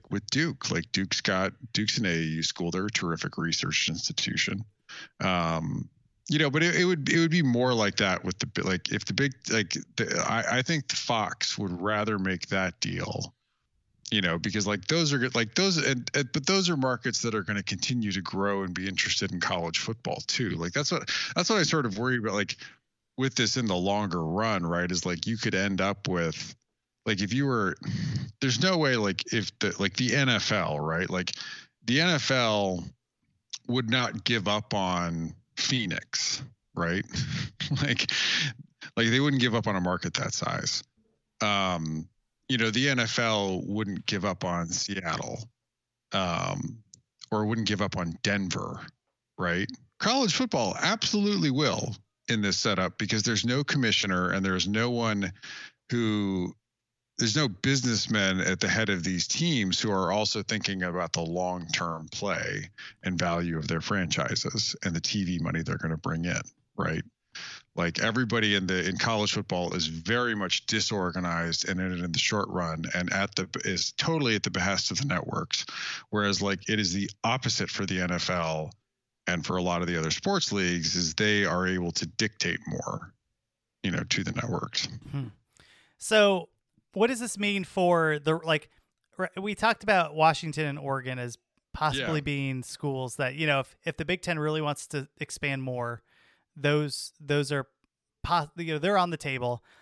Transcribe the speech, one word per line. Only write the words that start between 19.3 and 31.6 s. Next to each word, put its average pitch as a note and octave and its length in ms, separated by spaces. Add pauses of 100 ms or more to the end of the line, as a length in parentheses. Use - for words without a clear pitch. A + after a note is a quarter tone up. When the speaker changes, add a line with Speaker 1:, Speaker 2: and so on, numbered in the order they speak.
Speaker 1:
in F2 80
college E2+ 400
football - 480
too. A2 220
Like, F2 220
that's D3 200
what, - 180 (240)
that's F3 160
what A3 80
I E3 60
sort D3+ 220
of G2 120
worry B2 200
about, G#2+ 160
like, G2+ 220 (600)
with C3 160
this B2 240
in A#2+ 80
the F#2+ 100
longer F#2 480
run, G2 400
right, F2 260
is, F2+ 140
like, F2 220
you A2+ 100
could G#2+ 200
end F#2+ 260
up G2 260
with, E2+ 460 (500)
like, G#2 160
if G2+ 140
you C#3 120
were, G#2+ 300 (640)
there's B2 220
no F#3 160
way, C3+ 180
like, G2+ 380
if G#2 240
the, G2 200
like, F#2+ 180
the A#2+ 180
N C3+ 160
F G#2+ 220
L, D#2 280
right, D#2+ 300
like, F2+ 220 (520)